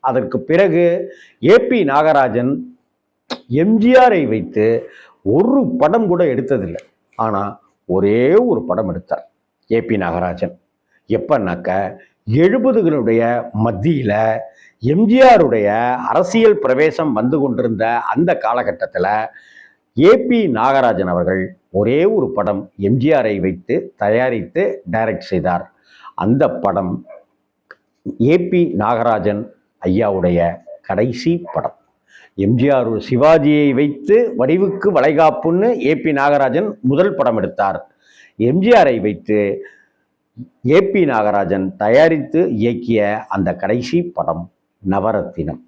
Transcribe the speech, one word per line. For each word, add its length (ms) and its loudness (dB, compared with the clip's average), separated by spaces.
அதற்கு 340 -2
பிறகு 380 2
ஏ 140 6
பி 140 0
நாகராஜன் 640 2
எம் 180 4
ஜி 120 2
ஆரை 240 4
வைத்து 400 -2
ஒரு 540 2
படம் 280 2
கூட 180 0
எடுத்ததில்லை. 560 -4
ஆனா 220 -2
ஒரே 320 2
ஒரு 140 0
படம் 260 -4
எடுத்தார் 360 -8
ஏ 120 2
பி 160 -4
நாகராஜன். 580 -4
எப்பன்னாக்க 600 -2
எழுபதுகளுடைய 840 0
மத்தியில 480 -2
எம் 220 2
ஜி 160 2
ஆருடைய 480 6
அரசியல் 520 2
பிரவேசம் 540 0
வந்து 260 0
கொண்டிருந்த 460 -2
அந்த 320 0
காலகட்டத்துல 680 -4
ஏ 200 6
பி 300 0
நாகராஜன் 680 2
அவர்கள் 280 0
ஒரே 340 0
ஒரு 260 0
படம் 300 -2
எம் 240 0
ஜி 120 0
ஆரை 260 0
வைத்து 360 -4
தயாரித்து 680 -2
டைரக்ட் 380 -4
செய்தார். 360 -2
அந்த 280 0
படம் 300 -2
ஏ 160 2
பி 120 2
நாகராஜன் 640 0
ஐயாவுடைய 580 0
கடைசி 520 -2
படம். 220 -6
எம் 220 0
ஜி 100 2
ஆர் 220 0
சிவாஜியை 640 4
வைத்து 420 0
வடிவுக்கு 540 0
வளைகாப்புன்னு 800 2
ஏ 100 2
பி 160 -4
நாகராஜன் 580 0
முதல் 340 -2
படம் 240 -2
எடுத்தார். 400 -4
எம் 240 0
ஜி 160 2
ஆரை 200 2
வைத்து 400 -2
ஏ 100 6
பி 140 0
நாகராஜன் 600 0
தயாரித்து 640 2
இயக்கிய 400 -2
அந்த 280 -2
கடைசி 440 -2
படம் 260 -4
நவரத்தினம். 840 -4